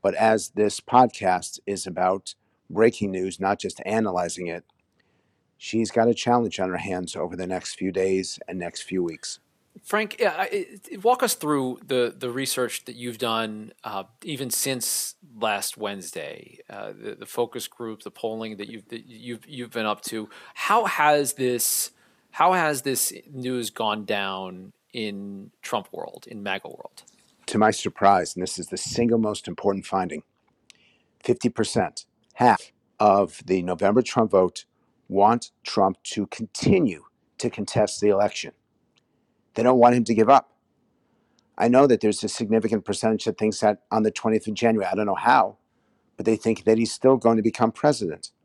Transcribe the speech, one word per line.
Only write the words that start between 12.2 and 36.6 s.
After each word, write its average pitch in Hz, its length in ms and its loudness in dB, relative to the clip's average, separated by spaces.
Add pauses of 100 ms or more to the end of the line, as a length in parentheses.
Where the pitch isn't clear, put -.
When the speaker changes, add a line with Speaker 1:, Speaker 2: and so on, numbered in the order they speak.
Speaker 2:
research 127 560 -4
that 120 100 -16
you've 120 220 -10
done, 113 560 -4 (100)
uh, 101 200 -8 (200)
even 139 240 -8
since - 680 -4 (220)
last 104 380 -2
Wednesday, 87 840 -10 (100)
uh, 104 280 -14
the, 110 180 -12
the - 100 -16
focus 120 420 -6
group, 110 340 -14
the 101 80 -14
polling 110 460 -8
that 104 140 -12
you've, 110 180 -18
that 110 160 -14
you've, 117 420 -16
you've 123 240 -14
been 113 140 -6
up 104 160 -2
to. 110 300 -10 (240)
How 214 320 0
has 147 480 2
this, 123 560 -2 (400)
how 180 240 2
has 151 280 0
this 135 300 -2 (180)
news 127 380 -6
gone 107 380 -4
down 95 680 -6 (220)
in 101 560 -8 (100)
Trump - 320 -6
world, - 340 -12
in 107 160 -14
maga 98 260 -8
world? - 340 -18 (420)
Speaker 1:
To - 140 -2
my 107 120 6
surprise, 98 640 2
and 90 80 -6
this - 160 -8
is 85 100 -10
the 92 100 -8
single 117 400 0
most 107 280 -2
important 98 380 -2
finding, 87 380 -4 (1000)
fifty - 280 0
percent, - 560 -2 (260)
half 120 400 2 (260)
of 101 460 4
the 92 180 2
November 98 380 2
Trump 113 300 0
vote 92 340 2 (420)
want 107 440 2 (140)
Trump 98 400 0
to 101 240 -4
continue 110 760 0 (320)